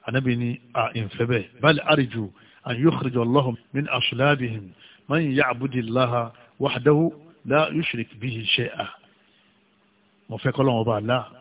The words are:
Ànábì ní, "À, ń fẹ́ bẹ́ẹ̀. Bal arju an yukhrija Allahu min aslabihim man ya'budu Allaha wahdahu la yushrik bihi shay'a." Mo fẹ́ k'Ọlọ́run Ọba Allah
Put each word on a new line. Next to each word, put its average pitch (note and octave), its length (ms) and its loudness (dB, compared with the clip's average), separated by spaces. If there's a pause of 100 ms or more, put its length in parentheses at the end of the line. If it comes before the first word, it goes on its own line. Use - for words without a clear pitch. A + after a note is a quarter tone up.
Ànábì B2+ 300 0
ní, A#2+ 240 -4 (140)
"À, A2+ 200 0
ń A2 160 -4
fẹ́ - 180 -2
bẹ́ẹ̀. A#2 340 -4
Bal D3+ 240 4
arju A2+ 460 0 (340)
an B2 120 -4
yukhrija C3 440 2
Allahu B2 340 2 (180)
min C#3+ 140 -2
aslabihim A#2+ 840 0 (360)
man D3+ 140 0 (100)
ya'budu C3 480 0
Allaha A#2 540 0 (260)
wahdahu C#3 540 4 (320)
la D3+ 240 2
yushrik D3 400 -4 (100)
bihi A#2 260 -6
shay'a." A2 420 -2 (1400)
Mo A2 80 -10
fẹ́ C3 140 -2
k'Ọlọ́run C3 300 2
Ọba A2+ 160 0
Allah A2+ 320 -2 (120)